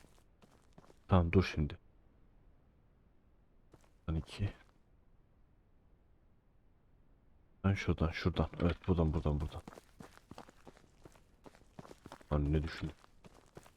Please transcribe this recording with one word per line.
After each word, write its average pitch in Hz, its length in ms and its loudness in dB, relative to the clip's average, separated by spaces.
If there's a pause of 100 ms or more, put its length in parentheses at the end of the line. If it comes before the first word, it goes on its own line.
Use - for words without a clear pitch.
(1080)
Tamam, 87 240 4
dur 92 220 6
şimdi. 76 240 0 (2250)
Buradan 80 140 -2
iki. - 300 -6 (3250)
Lan 98 80 4
şuradan, 82 380 0
şuradan. 80 360 0 (140)
Evet, 85 260 0
buradan, 82 240 4
buradan, 73 280 0
buradan. 73 220 -6 (2750)
Lan 73 200 2
ne 78 100 4
düşündüm? 80 340 -6 (800)